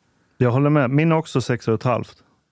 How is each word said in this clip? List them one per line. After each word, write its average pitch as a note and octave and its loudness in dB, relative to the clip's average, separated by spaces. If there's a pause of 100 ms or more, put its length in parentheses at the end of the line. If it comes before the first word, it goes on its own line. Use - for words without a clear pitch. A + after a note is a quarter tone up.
(380)
Jag B2 2
håller C#3+ 2
med. D3 2
Min D#3 2
är D#3+ 2
också D#3+ -2
sex - -4
och A2+ 2
ett A2 -4
halvt. A2+ -4 (340)